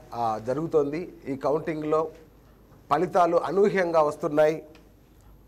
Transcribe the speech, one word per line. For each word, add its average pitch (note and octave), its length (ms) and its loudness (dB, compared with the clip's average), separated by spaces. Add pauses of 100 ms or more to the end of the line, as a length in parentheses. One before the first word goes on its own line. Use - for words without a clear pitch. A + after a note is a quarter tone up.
(140)
ఆ, A2+ 240 -2
జరుగుతోంది. D3 760 -2 (140)
ఈ C3+ 80 -6
కౌంటింగ్లో D#3 760 -2 (800)
ఫలితాలు E3+ 460 2
అనూహ్యంగా E3+ 680 2
వస్తున్నాయి. D3+ 640 0 (840)